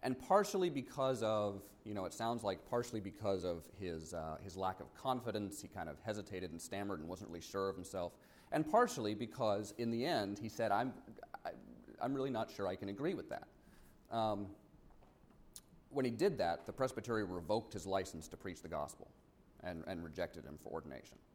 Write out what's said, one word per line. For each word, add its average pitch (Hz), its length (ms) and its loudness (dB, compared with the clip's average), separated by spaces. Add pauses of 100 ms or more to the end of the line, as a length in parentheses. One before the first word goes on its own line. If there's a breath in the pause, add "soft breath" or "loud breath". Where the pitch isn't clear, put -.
and 127 160 0
partially 190 500 6
because 131 540 2
of, 104 380 2 (220)
you 107 100 -6
know, 95 120 -2
it 85 80 -4
sounds 113 300 0
like 95 160 2 (100)
partially 120 300 0
because 98 440 0
of 85 200 0 (160)
his, 82 340 -4
uh, 80 300 -4
his 92 140 -10
lack 92 220 0
of - 160 -12
confidence, 113 640 -2
he 107 60 -10
kind 82 220 -6
of 76 140 -8
hesitated 98 480 -4
and 82 100 -8
stammered 98 380 -2
and 76 80 -6
wasn't 92 220 -8
really 85 120 -8
sure 98 280 0
of 95 60 -2
himself. 90 380 -4 (380 loud breath)
And 151 180 2
partially 151 460 6
because, 107 600 2
in 117 140 2
the 117 140 2
end, 104 340 2
he 107 100 -4
said, 110 220 2
"I'm, 117 220 4 (520)
I, - 40 -2 (520)
I'm 131 120 2
really 135 160 2
not 113 200 0
sure 98 180 -2
I 92 80 2
can 98 140 -4
agree 139 240 0
with 117 160 -6
that." - 180 -6 (640 loud breath)
Um, 107 360 2 (1400)
when 135 160 2
he 123 60 4
did 151 260 4
that, 85 280 2
the - 80 -6
presbytery 117 500 2
revoked 90 500 0
his 95 120 -4
license 95 440 0
to - 80 -12
preach - 240 -8
the 82 80 -10
gospel 73 380 -4 (560)
and, 87 240 -4
and 85 160 -4
rejected 80 420 -4
him 71 180 -10
for - 80 -10
ordination. - 460 -8 (180)